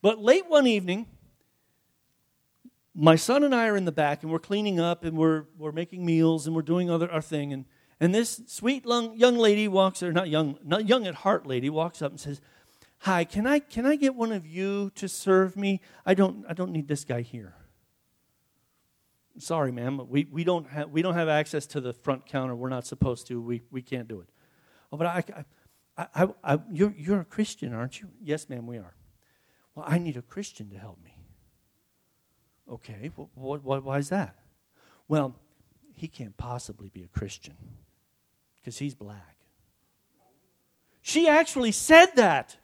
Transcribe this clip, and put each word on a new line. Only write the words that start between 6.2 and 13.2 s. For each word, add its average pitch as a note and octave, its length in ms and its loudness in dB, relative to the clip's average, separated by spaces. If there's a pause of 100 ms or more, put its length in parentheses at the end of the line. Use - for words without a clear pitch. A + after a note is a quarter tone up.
and E3 80 -4
we're D#3+ 60 -2
doing E3+ 300 -2
other, E3+ 200 0
our D#3+ 120 -2
thing. C#3+ 320 -6
And, C3+ 100 -10 (360)
and F3+ 140 2
this A3+ 320 -2
sweet B3+ 380 -4
lung, A#3 320 -2
young A#3+ 220 6
lady G#3+ 280 6
walks, F#3+ 360 2
or F3 100 -2
not D#3 160 0
young, D3+ 340 0
not G3 240 -2
young A3+ 200 2
at E3+ 80 -6
heart G3+ 320 0
lady, C3 240 -2
walks D#3+ 320 -4
up C#3+ 100 -4
and - 80 -18
says, C#3+ 220 -10 (560)
"Hi, F3+ 260 2